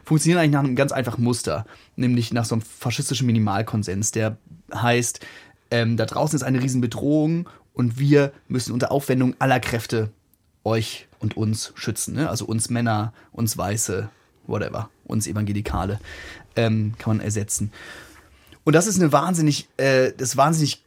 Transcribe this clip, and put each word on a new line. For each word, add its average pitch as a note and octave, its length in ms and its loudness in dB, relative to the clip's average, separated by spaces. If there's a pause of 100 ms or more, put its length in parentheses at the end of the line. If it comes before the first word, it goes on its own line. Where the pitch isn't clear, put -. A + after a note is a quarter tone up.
funktionieren D#3+ 360 2
eigentlich D3+ 120 4
nach C#3+ 120 2
einem C3 100 0
ganz C#3 160 2
einfachen A#2 320 -4
Muster, A#2 440 0 (280)
nämlich B2 380 0
nach A#2 120 0
so A#2 120 -2
einem A2 60 -2
faschistischen B2+ 640 -4
Minimalkonsens, G#2 840 0
der A2 260 -2 (380)
heißt, A#2+ 460 0 (500)
ähm, A#2 260 2
da A2+ 100 0
draußen D3+ 280 -2
ist C3 80 0
eine C3 180 0
Riesenbedrohung C#3 880 0 (260)
und B2 260 0
wir C#3+ 320 6 (160)
müssen B2 240 -4
unter B2 180 -2
Aufwendung B2+ 480 2
aller C3 220 2
Kräfte A2+ 500 -2 (540)
euch A2+ 420 -2 (140)
und - 160 -4
uns G#2+ 400 -2
schützen, - 400 -6
ne? D3+ 120 -2
Also A#2+ 160 -4
uns A2 240 -4
Männer, A#2 440 0 (180)
uns A2+ 260 -4
Weiße, G2+ 520 -4 (400)
whatever, G#2 420 -6 (140)
uns - 240 -4
Evangelikale, G2+ 720 -4 (560)
ähm, A2 420 0
kann A2 200 0
man - 60 -8
ersetzen. G#2 460 -4 (960)
Und D3+ 100 6
das F3+ 140 4
ist F#3 120 0
eine D#3 120 4
wahnsinnig, D#3 640 2
äh, C3 400 4
das B2 140 -6
ist B2 60 -6
wahnsinnig D3+ 500 2